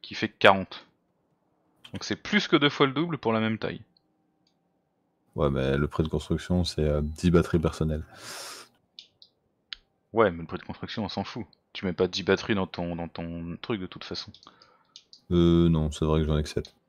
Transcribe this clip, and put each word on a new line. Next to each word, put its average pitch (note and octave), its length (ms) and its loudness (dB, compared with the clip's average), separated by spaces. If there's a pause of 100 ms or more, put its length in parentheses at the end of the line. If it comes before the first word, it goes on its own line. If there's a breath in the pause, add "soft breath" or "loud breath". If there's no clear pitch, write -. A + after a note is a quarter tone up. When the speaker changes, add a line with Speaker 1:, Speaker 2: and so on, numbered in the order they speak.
Speaker 1:
qui - 140 -14
fait A2 140 -4
quarante. - 560 4 (1080)
Donc G#2 100 -8
c'est G#2 120 -4
plus - 320 0
que - 80 2
deux D3 140 6
fois C#3 180 2
le C3+ 60 -2
double D#3 240 -2
pour A2+ 160 0
la A2 60 2
même A2 180 0
taille. - 240 -6 (1500)
Speaker 2:
Ouais, D2+ 140 2
mais C2+ 280 0
le D2 100 2
prix - 160 -2
de D#2+ 60 -2
construction, E2+ 560 -2
c'est, - 180 -4
euh, D2 180 2
dix D#2+ 300 0
batteries E2+ 280 4
personnelles. D#2 440 -2 (2000 loud breath)
Speaker 1:
Ouais, G#2+ 200 6
mais E2 100 -8
le E2 60 -10
prix F#2 100 -8
de - 60 -10
construction, - 420 -8
on F2+ 40 -6
s'en G2 140 -4
fout. G#2+ 220 -10 (260)
Tu - 140 -10
mets F2+ 80 -2
pas F#2 140 2
dix F#2 160 -6
batteries G2 320 2
dans F#2+ 120 -2
ton, F2 280 -6
dans E2+ 120 -8
ton E2+ 540 -10
truc A2 180 -6
de F#2 60 -8
toute - 180 -14
façon. - 280 -12 (1000 loud breath)
Speaker 2:
Euh, E2+ 380 6
non, D#2 220 2
c'est - 120 -4
vrai D#2 160 2
que D#2+ 60 2
j'en D2+ 120 0
ai D2+ 60 0
que - 60 -6
sept. - 260 -8 (120)